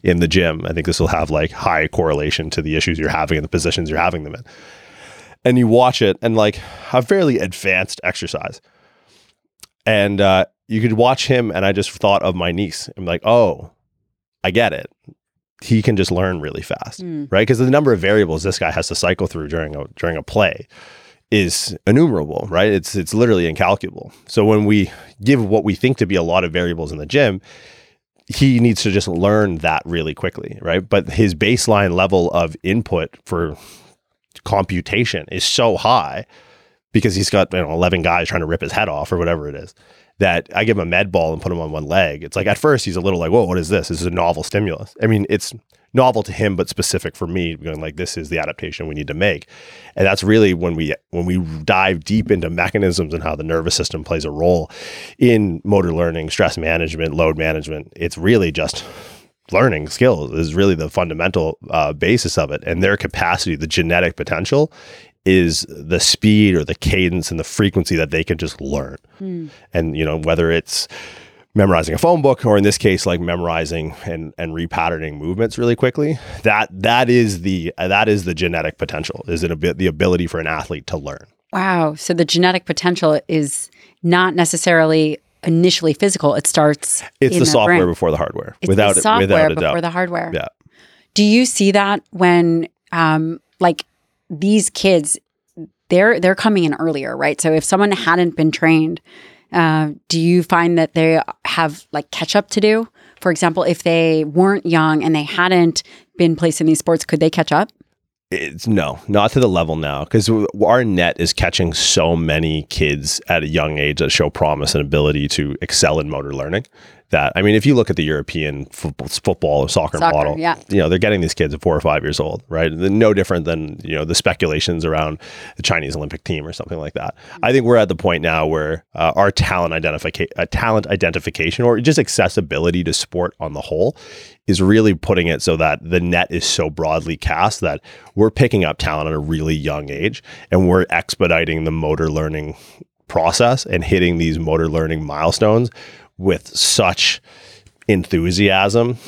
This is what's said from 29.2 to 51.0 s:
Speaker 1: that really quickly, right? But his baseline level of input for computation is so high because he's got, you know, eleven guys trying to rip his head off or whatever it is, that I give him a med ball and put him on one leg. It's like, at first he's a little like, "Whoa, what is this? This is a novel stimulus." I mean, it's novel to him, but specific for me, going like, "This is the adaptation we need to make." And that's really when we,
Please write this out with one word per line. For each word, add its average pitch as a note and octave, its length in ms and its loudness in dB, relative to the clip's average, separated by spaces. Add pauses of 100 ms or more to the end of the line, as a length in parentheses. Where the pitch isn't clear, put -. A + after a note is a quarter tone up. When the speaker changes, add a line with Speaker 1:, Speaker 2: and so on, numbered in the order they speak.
Speaker 1:
that D#2 260 -2
really D#2+ 300 -4
quickly, - 460 -8
right? F2+ 280 -2
But G2+ 220 0
his G2 240 2
baseline G#2 580 2
level F#2 380 2
of E2 320 -2
input F#2 520 -2 (100)
for E2+ 300 -4 (880)
computation G2 840 -4
is F2+ 140 -6
so A#2 320 0
high E2 500 0 (680)
because G#2 220 2
he's G2 140 -2
got, G2 220 2
you F#2 80 -2
know, D#2 120 -4
eleven F2 300 0
guys E2 280 0
trying F2 100 -4
to D#2+ 60 -4
rip E2 160 -4
his D2 100 -6
head G#2 160 -2
off D2 240 -6
or F2+ 60 0
whatever E2+ 320 -2
it C#2+ 60 -10
is, - 200 -16 (440)
that F2 360 0
I G2+ 80 2
give A2 140 2
him F2 60 0
a - 20 -4
med F2+ 260 0
ball E2 220 0
and D#2+ 80 -8
put F2+ 100 -4
him F2 80 -4
on D#2 120 -6
one D#2 120 -6
leg. D#2+ 400 0
It's D2+ 140 -12
like, G2 100 -2
at - 100 0
first D3 280 2
he's F2 100 -4
a F#2 60 -2
little F#2 180 0
like, E2 120 -2
"Whoa, A2+ 120 4
what F2+ 140 -2
is D#2+ 100 -2
this? F2+ 220 -2
This D#2+ 100 -4
is F2+ 80 -2
a E2+ 40 -4
novel E2+ 320 0
stimulus." G2+ 600 -6
I A2 40 4
mean, G#2+ 220 2
it's - 240 -4 (400)
novel A#2+ 300 4
to - 80 -12
him, G2+ 240 -2
but F2 140 -2
specific - 480 -4
for F2+ 100 -6
me, E2+ 280 -4
going D#2 260 -10
like, D#2 160 -10
"This F2 180 -8
is D#2 140 -10
the D#2+ 100 -4
adaptation D#2 480 -8
we D2+ 80 -10
need D2 120 -8
to - 60 -8
make." D#3+ 340 -2 (500)
And F#2+ 80 2
that's F#2+ 180 0
really G#2+ 300 6
when F2 220 -2
we, D#2 180 -2 (160)